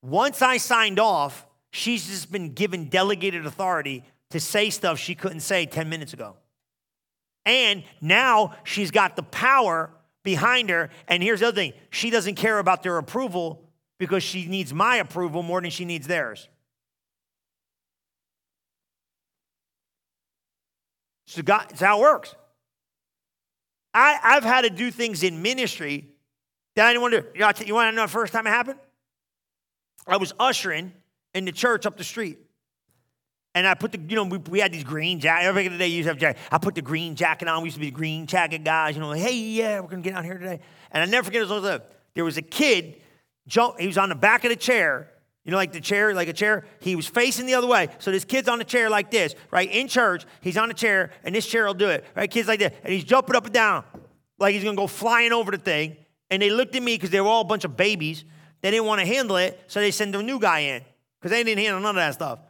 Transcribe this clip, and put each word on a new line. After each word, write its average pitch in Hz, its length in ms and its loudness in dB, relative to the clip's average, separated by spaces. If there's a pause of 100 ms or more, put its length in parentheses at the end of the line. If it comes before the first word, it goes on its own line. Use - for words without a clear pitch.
Once 202 400 0
I 254 160 4
signed 220 420 0
off, 160 460 0 (260)
she's 214 360 -4
just 175 240 -12
been 170 220 -6
given 175 360 -4
delegated 185 560 0
authority 147 580 -4 (260)
to 165 100 -6
say 208 300 0
stuff 175 300 -2
she 175 160 -8
couldn't 165 260 -8
say 175 240 0
ten 160 240 -6
minutes 160 240 -10
ago. 104 240 -16 (1080)
And 214 380 4 (180)
now 214 640 4
she's 190 280 -4
got 196 240 2
the 180 80 -8
power 196 680 2 (380)
behind 220 400 2
her. 170 220 0 (160)
And 175 160 2
here's 208 160 2
the 220 80 4
other 226 80 0
thing. 170 180 -4 (160)
She - 220 -4
doesn't 202 240 0
care 214 240 2
about 185 240 2
their 175 160 -2
approval 175 680 -6 (300)
because 185 240 -2
she 185 240 -6
needs 175 260 -6
my 214 260 2
approval 175 440 -4
more 175 180 -2
than 175 120 -6
she 175 140 -10
needs 165 200 -8
theirs. 143 420 -4 (4000)
So - 160 -12
God, 196 300 2
it's 147 100 -8
how 202 160 4
it 311 40 4
works. 262 340 4 (1600)
I, 285 300 6
I've 262 220 6
had 254 180 4
to 233 80 2
do 214 220 -4
things 220 320 -4
in 170 180 -2
ministry 170 640 -4 (720)
that 214 100 6
I 240 80 6
didn't 240 80 0
want 240 140 0
to 202 60 4
do. - 120 -12
You 175 60 -14
know, 208 80 6
I 202 40 6
t-, 214 140 -4
you 208 80 -4
wanna 226 200 2
know 226 100 0
the 208 40 -2
first 202 240 -4
time 226 140 -2
it 214 60 2
happened? 247 280 -2 (1300)
I 190 120 2
was 185 220 -2
ushering 185 540 0 (400)
in 190 120 -4
the 180 60 -6
church 233 360 0
up 202 100 -6
the 185 60 -12
street. 196 340 -8 (1200)
And 185 80 2
I 190 60 4
put 185 180 -4
the, 196 160 -12
you 208 80 -4
know, 214 80 0
we, 190 140 -4
we 165 240 -2
had 196 100 2
these 156 140 -10
green 156 340 -4
jackets. 165 260 2
Every 190 220 2
day 180 200 -2
you 170 100 -2
used 160 80 -2
to 165 60 0
have 156 60 -4
jacket. 147 320 0
I 160 100 2
put 196 160 -2
the 165 60 -6
green 160 320 -6
jacket 165 360 -2
on. 160 120 0
We 165 40 -6
used 165 100 -8
to 147 60 -8
be 151 60 -6
the 135 40 -8
green 156 340 -6
jacket 160 380 -2
guys, 156 320 0
you 156 60 -6
know, 151 80 -6
like, 151 120 -4
"Hey, 247 140 -2
yeah, 220 460 -4
we're 170 80 -14
gonna 180 120 -10
get 185 120 -6
out 180 100 -8
here 180 140 -10
today." 180 240 -10 (300)
And 156 120 0
I - 20 2
never 220 200 2
forget, 214 160 -2
it 196 80 -2
was, 196 320 -4 (320)
there 165 100 -2
was 156 140 -2
a 160 40 -6
kid, 180 600 0 (480)
jump, 233 280 2
he 175 80 -4
was 185 120 -2
on 196 100 4
the 175 80 -2
back 214 300 4
of 240 40 2
the 233 60 0
chair, 170 560 0 (320)
you 160 80 -6
know, 185 60 2
like 185 160 0
the 165 80 -10
chair, 208 320 2
like 175 160 -2
a 165 40 -8
chair. 208 340 0 (120)
He 185 160 -2
was 160 100 -4
facing 247 420 0
the 254 80 2
other 247 120 2
way. 208 220 4 (100)
So 196 120 -4
this 190 120 0
kid's 262 240 -2
on 233 120 0
the 226 40 -6
chair 233 260 0
like 208 220 0
this, 190 240 0 (160)
right? 185 180 2
In 233 200 -2
church, 202 360 2 (140)
he's 175 160 -4
on 220 140 2
the 226 40 -8
chair, 196 380 0 (140)
and 175 100 -4
this 220 100 -2
chair 226 200 0
will 202 80 0
do 196 160 2
it, 151 160 -2 (100)
right? - 160 -2
Kid's 226 160 0
like 220 120 2
this, 202 120 2 (100)
and - 120 -4
he's 190 100 -2
jumping 262 320 2
up 233 80 4
and 220 100 -14
down 214 300 2 (540)
like 196 160 2
he's 202 100 -2
gonna 208 140 -2
go 196 100 -2
flying 233 460 2
over 220 180 0
the 196 60 -4
thing. 156 400 -2 (340)
And 190 100 0
they 202 80 4
looked 247 280 0
at 254 40 -2
me 240 160 -2
'cause 180 120 -4
they 196 100 2
were 196 80 2
all 226 140 4
a 208 40 0
bunch 202 200 -2
of 143 100 -6
babies. 165 480 -2 (380)
They 190 100 0
didn't 220 140 2
wanna 208 200 2
handle 226 300 0
it, 185 320 -2
so 202 140 -2
they 202 100 2
sent 202 240 -4
a 202 80 -4
new 254 160 -6
guy 175 200 2
in 139 220 -4 (400)
'cause 175 100 -4
they 233 120 0
didn't 220 160 0
handle 202 220 0
none 208 160 -2
of 180 40 2
that 147 120 0
stuff. 131 260 -8 (100)